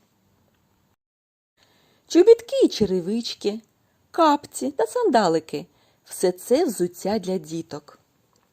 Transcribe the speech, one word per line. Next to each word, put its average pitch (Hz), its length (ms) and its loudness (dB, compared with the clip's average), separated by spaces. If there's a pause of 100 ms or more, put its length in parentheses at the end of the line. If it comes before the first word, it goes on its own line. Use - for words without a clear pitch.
(2000)
Чобітки 453 580 4
і - 40 4
черевички, 202 920 -4 (500)
капці 294 600 0
та 453 160 -2
сандалики — 196 800 0 (380)
все - 280 -2
це 269 320 -2
взуття 190 540 -4
для 185 200 -6
діток. 160 600 -12 (540)